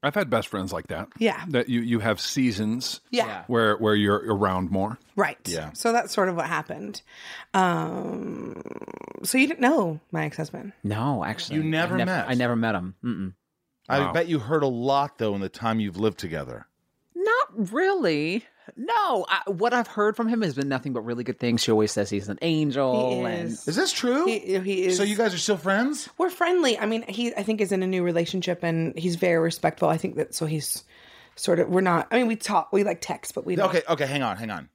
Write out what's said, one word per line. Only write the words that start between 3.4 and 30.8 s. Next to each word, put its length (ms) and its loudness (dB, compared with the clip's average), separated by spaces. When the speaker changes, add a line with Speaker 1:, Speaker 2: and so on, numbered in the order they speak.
Speaker 1:
where, 300 4
where 180 4
you're 400 4
around 360 2
more. 280 -2
Speaker 2:
Right. 320 0
Speaker 4:
Yeah. 280 -6
Speaker 2:
So 180 0
that's 200 0
sort 160 2
of 60 -2
what 120 -2
happened. 560 -6
Um, 1080 -2
so 160 0
you 80 6
didn't 140 -2
know 400 2
my 140 -2
ex-husband? 480 -8
Speaker 3:
No, 420 0
actually. 340 -4
Speaker 4:
You 60 0
never 300 0
Speaker 3:
I 40 2
nev-, 80 2
Speaker 4:
met? 220 -2
Speaker 3:
I 60 0
never 220 2
met 180 2
him. 200 -4
Mm-mm. 280 -6
Speaker 4:
I 120 2
Speaker 1:
Wow. 120 0
Speaker 4:
bet 160 0
you 100 2
heard 240 0
a 60 2
lot, 500 0
though, 160 0
in 60 -4
the 80 -4
time 320 0
you've 180 -2
lived 200 2
together. 480 -8
Speaker 3:
Not 580 0
really. 720 0
No. 520 0
I, 220 0
what 240 0
I've 140 0
heard 280 0
from 120 0
him 140 0
has 120 0
been 140 -2
nothing 240 -2
but 100 -4
really 220 -4
good 140 -4
things. 240 2
She 100 2
always 200 6
says 180 0
he's 180 -2
an 140 -6
angel 680 2
Speaker 2:
He 100 0
Speaker 3:
and 280 -4
Speaker 2:
is. 200 -8
Speaker 4:
Is 80 -2
this 160 2
true? 340 2
Speaker 2:
He, 340 0
he 240 0
is. 120 2
Speaker 4:
So 60 2
you 140 0
guys 180 2
are 40 -4
still 180 0
friends? 600 0
Speaker 2:
We're 140 2
friendly. 480 2
I 80 -2
mean, 220 -2
he, 260 -2
I 80 -4
think, 180 0
is 120 0
in 100 2
a 40 0
new 160 0
relationship, 600 0
and 340 0
he's 200 -2
very 220 2
respectful. 500 0
I 80 4
think 200 -4
that, 180 -4
so 120 -2
he's 380 -4